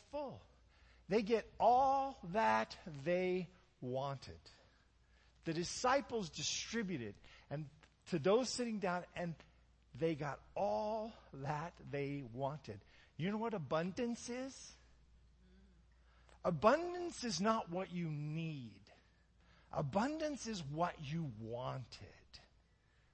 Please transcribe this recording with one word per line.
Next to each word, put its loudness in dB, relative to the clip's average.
full. -6
They 6
get 4
all 6
that 4
they 2
wanted. -4
The 0
disciples 2
distributed -4
and -6
to 2
those 6
sitting -2
down, -2
and -4
they 2
got -4
all 0
that -4
they -2
wanted. -6
You -2
know -2
what -2
abundance -2
is? -8
Abundance 2
is -2
not 2
what -4
you -2
need. -4
Abundance 0
is -4
what 0
you -2
wanted, -6
it. -20